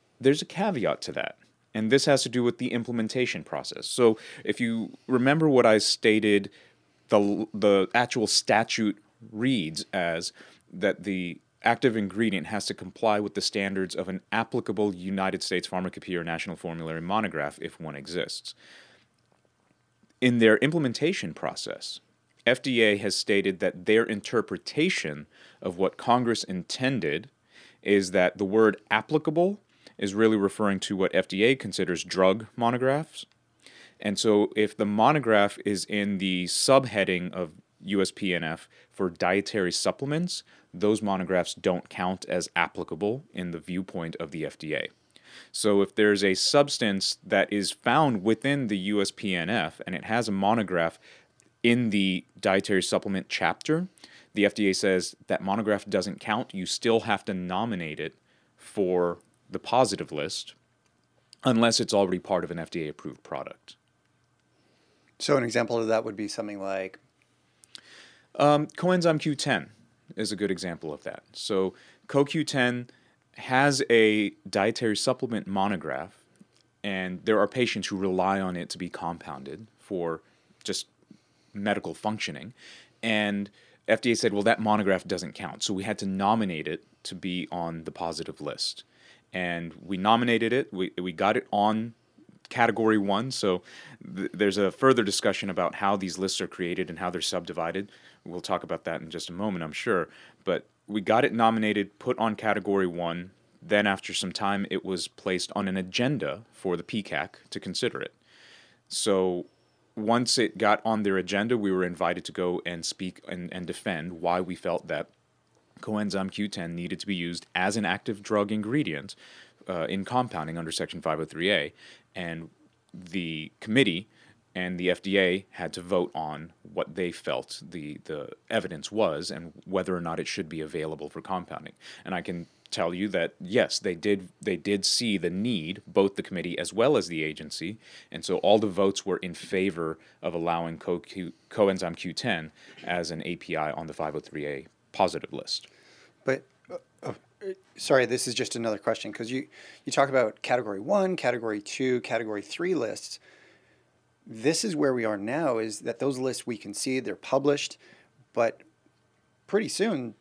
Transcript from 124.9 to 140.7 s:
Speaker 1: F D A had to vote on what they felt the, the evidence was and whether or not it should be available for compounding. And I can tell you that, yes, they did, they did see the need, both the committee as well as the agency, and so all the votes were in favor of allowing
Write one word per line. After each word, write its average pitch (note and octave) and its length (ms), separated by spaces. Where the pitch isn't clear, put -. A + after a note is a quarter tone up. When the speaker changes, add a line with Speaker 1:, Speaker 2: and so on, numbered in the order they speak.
Speaker 1:
F F2+ 100
D G2 180
A F#2 320
had E2+ 220
to - 80
vote F2 340
on D#2 380
what - 320
they F2+ 160
felt - 600
the, D2+ 340
the D2+ 260
evidence F2 420
was F2+ 380
and E2+ 220
whether F#2 320
or F2 40
not E2 200
it D#2 80
should F2+ 200
be D#2 120
available D#2 480
for E2 140
compounding. - 500
And F#2 100
I F2 60
can F2 260
tell F2 220
you F#2 160
that, F2+ 320
yes, F#2+ 380
they F#2+ 160
did, F#2+ 340
they G2 160
did G2+ 280
see A2 340
the E2+ 120
need, F#2+ 560
both G2 300
the G2 60
committee E2+ 360
as E2 140
well A#2+ 240
as F2+ 120
the D#2+ 140
agency, D#2 560
and D#2+ 140
so F#2 140
all G#2 200
the G#2+ 80
votes G2 380
were F#2 140
in F2+ 160
favor E2+ 640
of E2 120
allowing E2+ 440